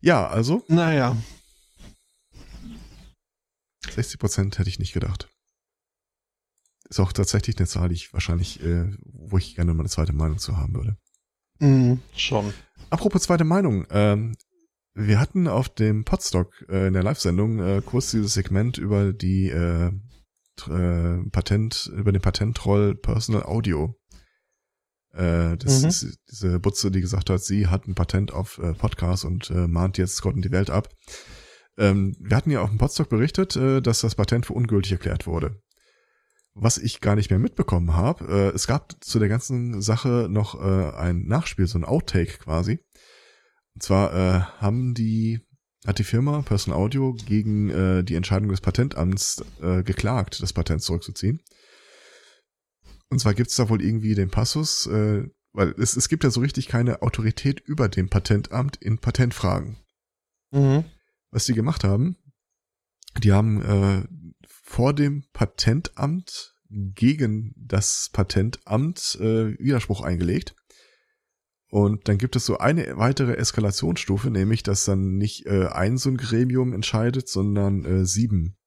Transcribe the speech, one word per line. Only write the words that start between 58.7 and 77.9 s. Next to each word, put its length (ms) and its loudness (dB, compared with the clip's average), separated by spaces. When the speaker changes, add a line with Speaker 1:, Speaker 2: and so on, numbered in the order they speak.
Speaker 1:
in 220 -2
Patentfragen. 800 0
Speaker 2:
Mhm. 320 4
Speaker 1:
Was 140 -2
die 80 0
gemacht 280 0
haben, 340 2
die 140 6
haben, 300 4
äh, 420 2
vor 460 -2
dem 400 0
Patentamt 1200 -2
gegen 880 0
das 560 -2
Patentamt, 1080 -2
äh, 380 0
Widerspruch 440 0
eingelegt. 520 -2
Und 400 2
dann 100 4
gibt 180 -2
es 100 -2
so 120 -2
eine 380 0
weitere 380 2
Eskalationsstufe, 960 -2
nämlich 320 2
dass 220 -2
dann 320 0
nicht, 300 -4
äh, 200 2
ein 320 0
so 120 0
ein 60 0
Gremium 560 0
entscheidet, 560 -2
sondern, 560 0
äh, 200 2